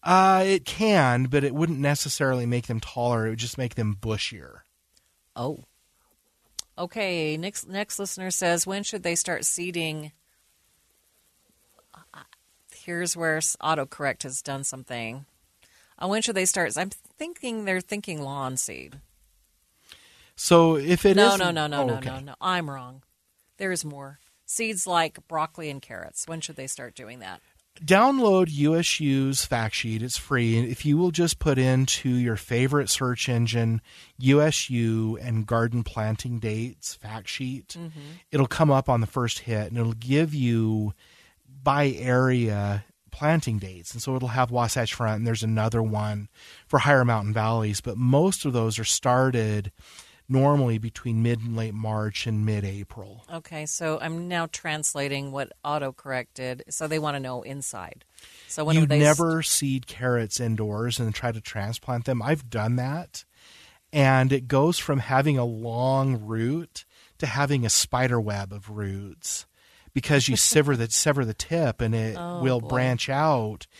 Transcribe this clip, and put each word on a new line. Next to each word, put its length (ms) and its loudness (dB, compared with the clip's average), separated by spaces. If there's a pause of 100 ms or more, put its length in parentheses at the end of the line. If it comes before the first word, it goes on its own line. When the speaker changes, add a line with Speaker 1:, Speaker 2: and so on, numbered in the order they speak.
Speaker 1:
Uh, 440 6
it 180 2
can, 600 4
but 200 2
it 100 -2
wouldn't 260 0
necessarily 640 0
make 220 0
them 120 -2
taller. 460 -2
It 40 -2
would 100 -6
just 180 -8
make 160 -4
them 260 -2
bushier. 580 -6 (760)
Speaker 2:
Oh. 300 -8 (1120)
Okay, 580 -4
next, 320 -10
next 300 -8
listener 320 -8
says, 360 0
"When 180 -6
should 180 -8
they 120 -2
start 300 -2
seeding?" 680 -6 (1800)
Uh, 260 -20 (540)
here's 420 -6
where 200 0
s-, 260 -2
autocorrect 600 -4
has 180 -10
done 220 -8
something. 600 -10 (760)
Uh, 100 -4
when 140 0
should 120 -2
they 100 0
start? 320 0
I'm 140 -4
thinking 720 -10
they're 160 -2
thinking 420 -8
lawn 340 -6
seed. 420 -8 (1400)
Speaker 1:
So 400 6
if 300 2
it 100 8
Speaker 2:
No, 180 8
Speaker 1:
is 40 0
Speaker 2:
no, 140 2
no, 160 -2
no, 140 -2
Speaker 1:
oh, 40 2
Speaker 2:
no, 120 0
Speaker 1:
okay. 120 -8
Speaker 2:
no, 100 -10
no. 200 -16
I'm 280 -2
wrong. 340 -14 (560)
There 120 -4
is 140 -4
more. 340 -14 (280)
Seeds 400 -4
like 420 0
broccoli 420 -4
and 100 -10
carrots. 460 -12
When 140 -8
should 160 -10
they 100 -10
start 280 -12
doing 260 -16
that? 200 -12 (440)
Speaker 1:
Download 680 6
U 260 4
S 240 0
U's 440 2
fact 300 -2
sheet. 280 -4
It's 160 -6
free. 400 2
And 100 2
if 160 -8
you 120 4
will 140 4
just 300 0
put 180 2
into 500 2
your 280 0
favorite 520 0
search 400 -2
engine, 520 0 (380)
U 240 6
S 280 2
U 500 0
and 260 -2
garden 360 0
planting 580 -4
dates 540 -6
fact 340 -14
sheet, 400 -8 (100)
Speaker 2:
Mm-hmm. 220 -14 (300)
Speaker 1:
it'll 160 4
come 240 4
up 180 4
on 120 4
the 80 2
first 320 -2
hit, 280 -4
and 100 -4
it'll 140 0
give 420 0
you 580 2 (720)
by 340 2
area 880 2 (260)
planting 480 0
dates. 340 -12
And 100 -10
so 120 -2
it'll 140 -2
have 240 0
Wasatch 420 0
Front, 240 0
and 80 -2
there's 180 0
another 380 2
one 460 -2 (400)
for 120 4
higher 240 6
mountain 280 2
valleys, 480 0
but 160 -8
most 480 4
of 80 0
those 260 0
are 60 -4
started 880 2 (540)
normally 520 4
between 440 -2
mid 200 2
and 120 -4
late 200 -4
March 520 -4
and 200 0
mid-April. 840 -6
Speaker 2:
Okay, 360 -12
so 340 -4
I'm 260 -6
now 240 -2
translating 840 -4
what 200 -6 (100)
autocorrect 720 -6
did. 380 -8
So 180 -6
they 100 -2
wanna 220 -2
know 220 -8
inside. 640 -12 (420)
So 160 -4
when 100 4
Speaker 1:
You 60 8
Speaker 2:
would 80 6
they 140 6
s- 160 8
Speaker 1:
never 240 0
seed 440 -2
carrots 540 -2
indoors 580 -2
and 160 -2
try 160 -4
to 120 -8
transplant 640 -6
them. 160 -2
I've 260 -2
done 280 -2
that, 500 -6 (640)
and 400 6
it 160 -2
goes 300 4
from 220 0
having 360 2
a 80 2
long 800 0
root 600 -4 (320)
to 80 -4
having 400 0
a 40 0
spider 480 2
web 320 -4
of 200 -14
roots 720 -8 (480)
because 340 2
you 100 2
Speaker 2:
<laughs> 20 0
Speaker 1:
sever 360 4
the, 160 -2
sever 360 2
the 80 -4
tip, 480 -2
and 120 0
it 240 -2
Speaker 2:
Oh, 220 -8
Speaker 1:
will 220 2
Speaker 2:
boy. 60 -10
Speaker 1:
branch 420 0
out 560 0 (140)